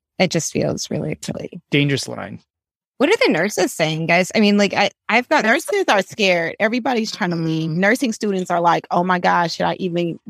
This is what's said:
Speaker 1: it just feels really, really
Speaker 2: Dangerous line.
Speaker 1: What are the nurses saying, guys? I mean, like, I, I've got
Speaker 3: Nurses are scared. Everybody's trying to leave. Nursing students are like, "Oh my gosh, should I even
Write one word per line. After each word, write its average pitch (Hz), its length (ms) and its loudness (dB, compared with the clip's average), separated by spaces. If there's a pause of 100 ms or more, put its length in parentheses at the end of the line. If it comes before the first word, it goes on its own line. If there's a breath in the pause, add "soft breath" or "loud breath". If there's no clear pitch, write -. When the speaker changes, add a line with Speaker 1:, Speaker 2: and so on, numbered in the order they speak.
(200)
Speaker 1:
it 185 100 2
just - 240 -2
feels - 380 -4
really, - 260 -6 (160)
really - 260 -12 (120)
Speaker 2:
Dangerous 143 360 0
line. 110 320 -12 (600)
Speaker 1:
What 285 100 2
are 453 160 4
the 311 80 4
nurses 196 400 0
saying, 160 320 -2
guys? 175 300 2
I 226 40 2
mean, 208 200 4
like, 202 160 2
I, 196 160 0 (180)
I've 233 200 0
got 302 140 4
Speaker 3:
Nurses 330 460 0
are 202 140 4
scared. 175 560 0
Everybody's 226 520 -2
trying 180 200 -2
to 170 40 -2
leave. 160 360 -2
Nursing 214 420 2
students 190 380 -4
are 175 100 2
like, 165 300 2
"Oh 180 120 2
my 180 140 2
gosh, 180 380 0
should 180 100 -2
I 170 140 -2
even 170 400 -4 (100)